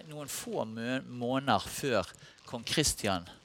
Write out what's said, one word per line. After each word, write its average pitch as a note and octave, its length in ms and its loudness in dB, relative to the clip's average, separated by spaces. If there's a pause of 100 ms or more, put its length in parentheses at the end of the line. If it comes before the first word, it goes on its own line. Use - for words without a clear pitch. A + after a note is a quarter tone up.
noen D3 220 -10
få F#3+ 340 -2
mø-, A2+ 400 -4
måneder B2 640 2
før A#2 480 2 (340)
kong A#2+ 180 -6
Christian, F#2+ 600 2 (180)